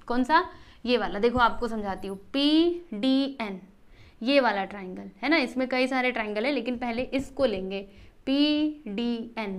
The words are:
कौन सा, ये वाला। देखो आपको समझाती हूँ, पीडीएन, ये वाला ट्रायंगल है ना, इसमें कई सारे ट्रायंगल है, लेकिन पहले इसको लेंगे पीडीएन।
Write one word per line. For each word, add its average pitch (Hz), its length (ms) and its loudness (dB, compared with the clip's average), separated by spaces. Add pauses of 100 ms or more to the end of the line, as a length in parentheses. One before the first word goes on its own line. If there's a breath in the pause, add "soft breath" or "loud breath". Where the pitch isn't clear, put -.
कौन 247 160 2
सा, 190 200 4 (420 loud breath)
ये 240 120 4
वाला। 196 220 -4
देखो 240 200 2
आपको 233 280 2
समझाती 202 400 -6
हूँ, 196 100 -8 (160)
पीडीएन, 269 1300 2 (640 soft breath)
ये 277 160 4
वाला 202 260 2
ट्रायंगल 190 440 -12 (140)
है 269 60 0
ना, 330 80 4
इसमें 254 300 0
कई 254 200 2
सारे 254 240 0
ट्रायंगल 214 340 -2
है, 285 60 0
लेकिन 240 260 -2
पहले 240 240 -4
इसको 269 440 -2
लेंगे 196 340 -2 (460 soft breath)
पीडीएन। 240 1300 0